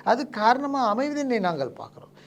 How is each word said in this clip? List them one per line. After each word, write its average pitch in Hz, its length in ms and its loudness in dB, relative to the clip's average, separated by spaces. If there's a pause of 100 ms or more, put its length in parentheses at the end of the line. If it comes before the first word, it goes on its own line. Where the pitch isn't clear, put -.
அது 247 260 2
காரணமாக 254 600 2
அமைவதனை 269 500 -2
நாங்கள் 160 300 -2
பார்க்கிறோம். - 360 -16 (220)